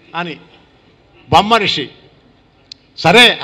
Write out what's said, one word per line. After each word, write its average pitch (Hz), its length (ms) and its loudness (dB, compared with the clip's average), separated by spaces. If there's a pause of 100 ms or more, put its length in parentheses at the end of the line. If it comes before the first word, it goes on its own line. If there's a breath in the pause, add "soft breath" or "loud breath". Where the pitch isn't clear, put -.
(140)
అని, 165 220 -10 (920)
బొమ్మ 202 260 2
ఋషి. 160 320 -4 (1120)
సరే, 208 460 2